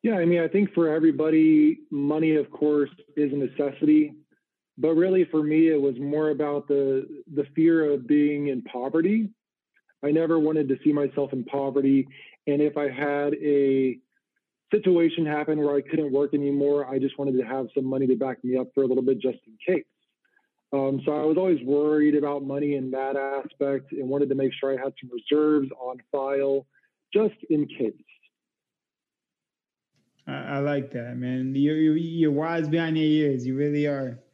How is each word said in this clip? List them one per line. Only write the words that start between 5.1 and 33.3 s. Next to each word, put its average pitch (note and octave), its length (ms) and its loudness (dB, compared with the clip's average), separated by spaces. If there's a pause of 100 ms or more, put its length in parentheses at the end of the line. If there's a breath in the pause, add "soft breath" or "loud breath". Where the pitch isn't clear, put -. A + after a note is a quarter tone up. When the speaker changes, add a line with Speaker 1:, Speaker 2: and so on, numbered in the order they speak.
Speaker 1:
for D#3 120 0
me, D#3 260 4
it D#3 120 2
was C3+ 180 0
more D3 320 -2
about D3 380 -4
the, C3+ 380 0 (280)
the C#3+ 100 -2 (100)
fear D#3+ 380 4
of B2+ 140 -4
being D3 420 2
in B2+ 140 -4
poverty. E3 680 -2 (760)
I C#3+ 80 -2
never D#3+ 280 2
wanted D3+ 300 0
to C3 140 0
see D3+ 100 4
myself C#3 420 -2
in C3 100 -4
poverty. C#3 640 2 (380 loud breath)
And C#3+ 160 2
if D3 160 0
I C#3+ 100 -2
had C#3+ 460 -2
a C3+ 640 2 (720)
situation E3+ 560 2
happen D3+ 320 -2
where C#3+ 180 0
I C#3+ 60 0
couldn't D3+ 300 -4
work C#3+ 200 0
anymore, C#3+ 540 0
I C3+ 120 -4
just C3 200 -4
wanted C#3 180 -2
to B2 80 0
have B2+ 300 -6
some C3+ 100 0
money C3+ 220 -2
to B2+ 100 4
back C3 260 -6
me B2 140 -2
up B2+ 180 -4
for C3+ 100 2
a - 20 0
little B2+ 160 0
bit B2+ 160 0
just B2+ 280 -4
in A2+ 280 -4
case. - 100 -4 (880)
Um, C3+ 320 -2
so D3+ 80 0
I D3 120 -4
was D#3 120 2
always F3+ 260 2
worried D3+ 520 2
about C#3+ 300 0
money C#3+ 320 -2
in C3 160 -6
that C3+ 240 -4
aspect C#3 760 -4
and C3 160 -6
wanted C#3 220 0
to C3+ 40 0
make C3+ 240 0
sure C3+ 140 -2
I C3 100 -4
had C3+ 160 -6
some B2 140 -18
reserves D3 560 0 (100)
on B2+ 200 -10 (120)
file C#3 540 -2 (480)
just G#3+ 220 0 (160)
in D3 160 0
case. A#2+ 260 -4 (2250)
Speaker 2:
I, C#3+ 60 -10
I C#3 280 -8
like C#3+ 320 -4
that, A#2+ 240 -10
man. B2+ 380 -6
You're, D3 220 0
you're, D#3 200 2
you're E3 360 0
wise D#3 360 -2
behind D#3+ 280 0
your D#3 100 2
ears. D3 400 2